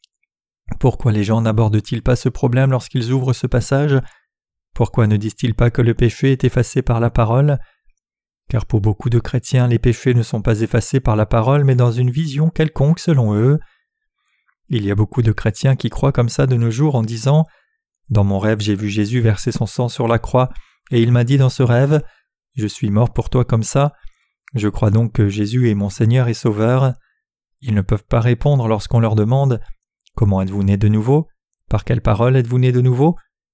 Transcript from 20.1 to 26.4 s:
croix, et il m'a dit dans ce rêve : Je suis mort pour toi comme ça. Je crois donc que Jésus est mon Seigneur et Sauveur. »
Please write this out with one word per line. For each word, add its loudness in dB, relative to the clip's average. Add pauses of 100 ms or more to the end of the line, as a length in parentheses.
croix, 0 (400)
et 2
il 2
m'a 2
dit 2
dans 4
ce -2
rêve : 2 (540)
Je -6
suis -4
mort 2
pour -4
toi 2
comme 0
ça. -2 (600)
Je 0
crois 0
donc 2
que 2
Jésus 0
est 0
mon -2
Seigneur 0
et -2
Sauveur. » 0 (680)